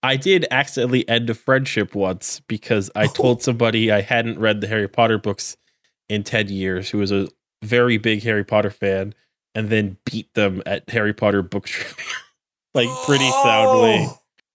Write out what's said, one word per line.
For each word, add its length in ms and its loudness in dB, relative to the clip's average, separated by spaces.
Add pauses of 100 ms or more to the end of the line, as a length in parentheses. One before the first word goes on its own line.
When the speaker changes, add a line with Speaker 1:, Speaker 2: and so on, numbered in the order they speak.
Speaker 1:
I 140 2
did 340 2
accidentally 560 0
end 220 0
a 40 0
friendship 640 -2
once 520 -4
because 480 -2
I 100 2
Speaker 2:
Oh. 80 2
Speaker 1:
told 300 2
somebody 480 2
I 100 4
hadn't 380 -2
read 220 2
the 60 -6
Harry 200 -2
Potter 300 2
books 380 -6 (540)
in 140 -2
ten 260 -2
years, 400 -4
who 80 -4
was 140 0
a 180 0 (340)
very 340 2
big 260 0
Harry 200 -2
Potter 260 0
fan, 440 -4 (420)
and 140 -4
then 360 0
beat 280 -8
them 320 0
at 240 -8
Harry 240 0
Potter 280 0
book 240 -6
trivia, 480 -10 (280)
<laughs> 340 -20
like, 140 2 (160)
pretty 200 4
Speaker 2:
Oh. 180 2
Speaker 1:
soundly. 760 4 (360)